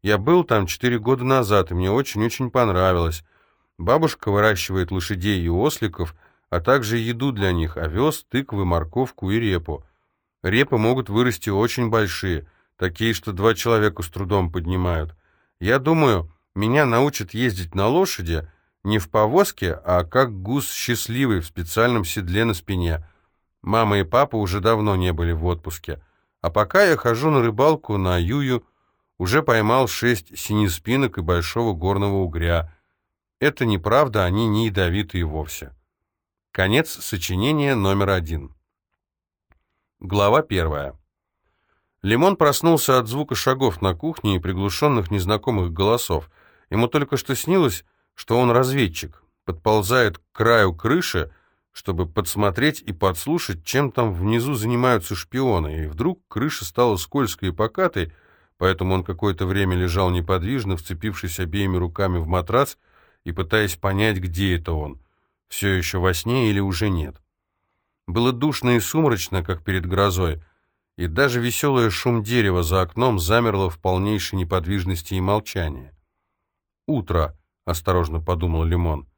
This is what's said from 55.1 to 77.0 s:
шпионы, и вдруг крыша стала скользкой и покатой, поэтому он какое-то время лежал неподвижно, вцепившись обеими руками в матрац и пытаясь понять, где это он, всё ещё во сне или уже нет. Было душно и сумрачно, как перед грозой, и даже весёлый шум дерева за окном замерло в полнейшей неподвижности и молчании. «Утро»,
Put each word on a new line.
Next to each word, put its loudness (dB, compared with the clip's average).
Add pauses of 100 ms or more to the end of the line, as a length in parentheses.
шпионы, -2
и -6
вдруг -4
крыша -6
стала 0
скользкой -4
и -4
покатой, -2 (460)
поэтому 0
он 0
какое-то -2
время 0
лежал 0
неподвижно, -2
вцепившись -8
обеими -2
руками -2
в -2
матрац 0 (480)
и -8
пытаясь 0
понять, 0
где -2
это -4
он, -6 (480)
всё -4
ещё -2
во 2
сне 0
или 0
уже -2
нет. -4 (920)
Было 0
душно 0
и 2
сумрачно, 0
как -6
перед -2
грозой, 0 (560)
и -4
даже 0
весёлый 2
шум 0
дерева 2
за 2
окном 0
замерло 2
в -14
полнейшей -2
неподвижности -4
и -2
молчании. -4 (920)
«Утро», 0 (360)